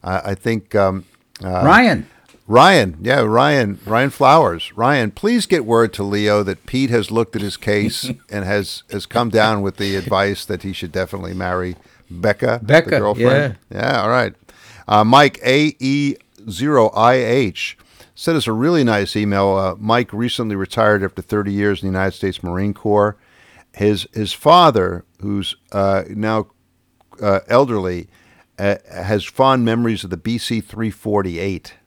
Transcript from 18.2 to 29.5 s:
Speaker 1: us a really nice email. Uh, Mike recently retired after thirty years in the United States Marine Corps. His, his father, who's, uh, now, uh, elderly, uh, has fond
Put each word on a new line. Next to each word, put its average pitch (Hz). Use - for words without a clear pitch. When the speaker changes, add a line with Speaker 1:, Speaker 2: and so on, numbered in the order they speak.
Speaker 1:
us 131
a 110
really 147
nice 104
email. 98
Uh, 95
Mike 113
recently 113
retired 104
after 92
thirty 101
years 101
in 98
the 95
United 95
States 95
Marine 92
Corps. 104
His, 104
his 107
father, 117
who's, 101
uh, 98
now, 107
uh, 98
elderly, 107
uh, 101
has 92
fond 131